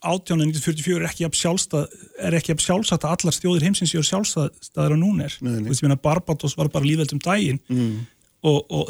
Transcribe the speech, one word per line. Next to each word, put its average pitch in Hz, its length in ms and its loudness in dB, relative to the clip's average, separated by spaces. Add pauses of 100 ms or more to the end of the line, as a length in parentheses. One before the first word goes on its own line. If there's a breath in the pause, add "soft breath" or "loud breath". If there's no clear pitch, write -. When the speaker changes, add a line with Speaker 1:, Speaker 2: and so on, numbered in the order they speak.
Speaker 1:
átján 170 400 0
og 151 60 4
nítján 156 100 -2
hundruð 139 80 -4
fjörutíu 156 160 -2
og 160 60 -4
fjögur 170 160 0
er 170 80 -4
ekki - 140 -6
jafn 160 120 -2
sjálfstæð, 170 600 -2 (220)
er 180 200 -2
ekki - 140 -4
jafn 156 120 0
sjálfsagt 185 400 0
að 160 80 0
allar 175 240 0
þjóðir 175 300 2
heimsins 190 260 0
séu 160 80 0
sjálfstæðar 151 960 0
en 160 100 4
hún 208 160 2
er. 143 200 -6
Speaker 2:
Nei, 123 100 -2
nei. 113 100 -2
Speaker 1:
Þú 110 80 -4
veist, 135 140 0
ég 143 60 4
meina, 135 120 2
Barbados 151 560 0
var 156 120 0
bara 139 160 0
lýðveldi 151 280 0
um 143 80 -4
daginn. 175 380 0 (100)
Speaker 2:
Mm. 117 380 0 (360 soft breath)
Speaker 1:
Og, 151 140 4 (140)
og 156 180 -2